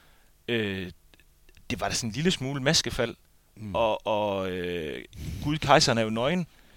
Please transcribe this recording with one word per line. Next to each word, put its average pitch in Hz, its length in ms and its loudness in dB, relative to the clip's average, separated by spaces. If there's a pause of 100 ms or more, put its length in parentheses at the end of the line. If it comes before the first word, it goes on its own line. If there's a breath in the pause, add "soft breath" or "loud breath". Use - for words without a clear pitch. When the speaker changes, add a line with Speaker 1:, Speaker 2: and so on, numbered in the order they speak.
(480 soft breath)
Speaker 1:
øh, 98 420 -2 (800)
det 123 100 -4
var 101 80 -2
da 95 60 -2
sådan 113 160 -4
en 104 40 -10
lille 160 160 0
smule 135 320 -4
maskefald. 127 520 2 (420)
Speaker 2:
Mm. 104 180 -8
Speaker 1:
Og, 107 320 2
og, 101 440 0
øh, 87 540 -6 (400)
Gud, 151 140 0
kejseren 143 400 6
er 113 40 2
jo 110 80 0
nøgen. 143 360 0 (300 soft breath)